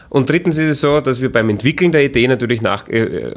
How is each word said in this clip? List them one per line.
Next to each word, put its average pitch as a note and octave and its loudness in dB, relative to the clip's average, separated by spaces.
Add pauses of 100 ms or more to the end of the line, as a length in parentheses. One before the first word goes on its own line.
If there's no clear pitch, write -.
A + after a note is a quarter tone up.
Und C3+ 2
drittens E3+ 0
ist D#3+ 0
es D3 0
so, D3 2
dass C3 -2
wir B2+ -2
beim A2 2
Entwickeln D#3+ 0
der D3 4
Idee B2 2
natürlich A#2 0
nach, A2 -4
äh, F2+ -2